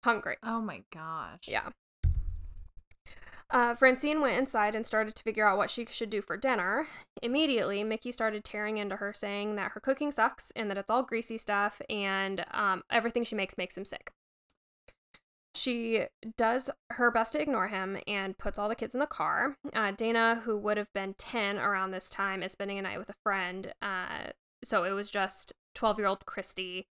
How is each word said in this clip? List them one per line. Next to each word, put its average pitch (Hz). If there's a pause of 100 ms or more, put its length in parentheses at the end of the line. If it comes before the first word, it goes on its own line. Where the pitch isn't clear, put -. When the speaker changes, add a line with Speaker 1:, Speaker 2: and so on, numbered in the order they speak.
Speaker 1:
hungry. -
Speaker 2:
Oh 226
my 151 (100)
gosh. 160
Speaker 1:
Yeah. - (1800)
Uh, 240
Francine 269
went 247
inside 220
and 220
started 220
to -
figure 214
out 196
what 202
she 233
should 226
do 202
for -
dinner. 220 (360)
Immediately, 240
Mickey 220
started 214
tearing 214
into 202
her, 202
saying 202
that 202
her -
cooking 269
sucks -
and 214
that 196
it's 196
all 247
greasy 233
stuff 208
and, 196
um, 190
everything 233
she 226
makes 196
makes 185
him 190
sick. - (1400)
She 226 (280)
does 240 (200)
her 240
best 233
to 302
ignore 233
him 196
and 196
puts 202
all 202
the 226
kids 226
in 247
the 294
car. 208 (180)
Uh, 214
Dana, 226
who 226
would 208
have 208
been 196
ten 208
around 190
this 190
time, 190
is 190
spending 202
a 196
night 185
with 208
a -
friend. 190 (100)
Uh, 190 (300)
so 208
it 185
was 202
just - (200)
twelve-year-old 208
Christy 185